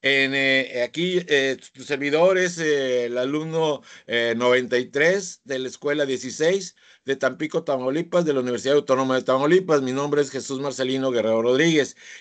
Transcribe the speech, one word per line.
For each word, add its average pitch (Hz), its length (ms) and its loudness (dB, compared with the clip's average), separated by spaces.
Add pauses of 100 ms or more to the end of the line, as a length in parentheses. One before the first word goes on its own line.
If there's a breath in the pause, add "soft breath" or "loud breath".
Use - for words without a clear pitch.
En, 135 320 2
eh, 135 480 0
aquí, 170 460 -2
eh, 135 300 2 (140)
tu 131 120 -20
servidor 147 520 2
es, 180 220 0
eh, 135 460 0
el 120 120 -6
alumno, 151 640 -2 (260 loud breath)
eh, 117 280 0
noventa 123 420 2
y 127 80 -2
tres 175 580 0
de 131 160 -6
la 131 80 -6
Escuela 143 380 -2
dieciséis 151 680 -2 (300 soft breath)
de 135 100 -2
Tampico, 135 480 -2
Tamaulipas, 151 600 -2
de 151 80 2
la 135 80 0
Universidad 123 340 0
Autónoma 135 400 2
de 127 80 0
Tamaulipas. 147 600 2
Mi 127 100 -4
nombre 143 300 0
es 131 100 -6
Jesús 135 260 -8
Marcelino 131 540 -2
Guerrero 113 300 2
Rodríguez. 139 540 2 (240 loud breath)